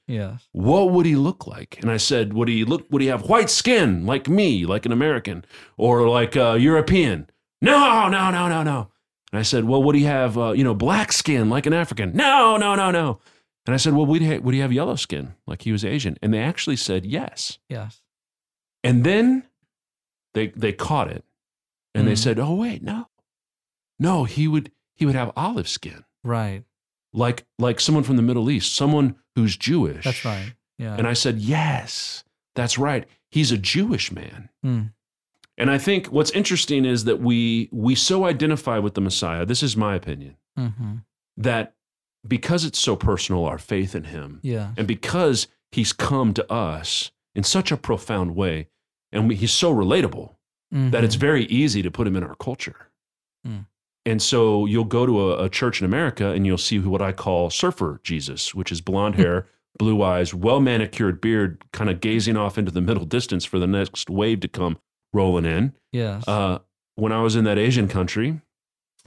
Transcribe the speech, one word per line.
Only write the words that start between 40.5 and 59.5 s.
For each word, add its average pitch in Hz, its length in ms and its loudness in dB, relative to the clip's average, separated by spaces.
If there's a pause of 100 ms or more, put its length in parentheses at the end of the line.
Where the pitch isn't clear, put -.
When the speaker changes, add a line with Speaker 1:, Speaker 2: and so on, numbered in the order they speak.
Speaker 1:
Mm-hmm. 113 360 -6 (420)
Speaker 2:
that 113 380 -4 (520)
because 143 380 -2
it's - 160 -6
so 110 160 0
personal, 92 500 -2
our 76 120 -4
faith 95 380 -4
in 80 100 -8
him, 73 380 -14
Speaker 1:
Yeah. 110 340 -6
Speaker 2:
and 107 100 -2
because 143 600 0 (260)
he's 110 180 0
come 131 440 0
to - 140 -4
us 82 640 -4 (240)
in 101 80 -2
such 190 300 0
a 139 40 -2
profound 95 580 -4
way, 82 320 -2 (440)
and 110 160 0
we, 113 80 2
he's 104 160 -2
so 170 240 2
relatable, 107 600 0 (360)
that 127 320 2
it's 110 120 2
Speaker 1:
Mm-hmm. 98 40 -2
Speaker 2:
very 143 280 2
easy 117 340 2
to 87 100 -4
put 113 160 -2
him 95 80 0
in 90 80 -2
our 73 120 -10
culture. - 540 -12 (560)
Speaker 1:
Mm. 104 200 -10 (400)
Speaker 2:
And 110 160 0
so 110 440 4
you'll 110 200 0
go 120 200 0
to 101 260 2
a, - 140 -2
a 95 40 -2
church - 320 -2
in 95 40 0
America 113 460 0
and 95 160 0
you'll 90 100 2
see 104 220 -2
what 95 220 0
I 98 100 -2
call 87 380 -2
surfer 92 540 -4
Jesus, 69 520 -6
which 95 160 -6
is 85 100 -6
blonde 98 340 -2
Speaker 1:
<laughs> 98 60 4
Speaker 2:
hair, 90 240 2 (320)